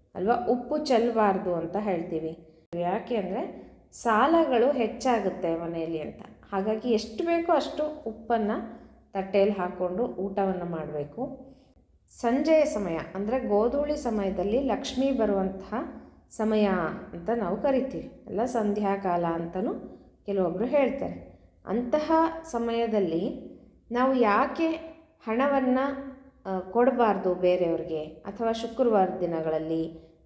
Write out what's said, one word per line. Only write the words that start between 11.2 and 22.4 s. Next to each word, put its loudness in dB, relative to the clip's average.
ಸಂಜೆಯ 4
ಸಮಯ -2
ಅಂದ್ರೆ -2
ಗೋಧೂಳಿ 2
ಸಮಯದಲ್ಲಿ 0
ಲಕ್ಷ್ಮಿ 0
ಬರುವಂತಹ 0
ಸಮಯ 2
ಅಂತ -6
ನಾವು -2
ಕರಿತೀವಿ -2
ಅಲ್ಲ, -2
ಸಂಧ್ಯಾಕಾಲ 0
ಅಂತನೂ -2
ಕೆಲವೊಬ್ರು 0
ಹೇಳ್ತಾರೆ. -2
ಅಂತಹ 0